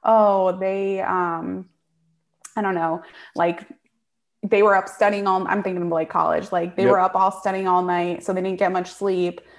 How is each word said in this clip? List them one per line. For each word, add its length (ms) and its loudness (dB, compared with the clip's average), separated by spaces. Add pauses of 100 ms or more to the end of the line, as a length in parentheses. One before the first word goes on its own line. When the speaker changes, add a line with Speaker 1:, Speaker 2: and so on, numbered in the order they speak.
Speaker 1:
oh, 520 4
they, 440 -2
um, 680 -4 (880)
I 60 -4
don't 140 0
know, 260 -2 (320)
like, 320 -2 (800)
they 180 4
were 140 6
up 120 0
studying 380 0
all, 220 0
I'm 160 -2
thinking 180 -4
of, 60 -4
like, 220 -2
college, 420 0
like, 240 -4
they 80 0
Speaker 2:
Yep. 80 6
Speaker 1:
were 80 4
up 160 0
all 160 2
studying 340 -4
all 160 2
night, 400 -2
so 100 -4
they 100 -2
didn't 180 -4
get 100 2
much 220 -4
sleep. 480 -2 (180)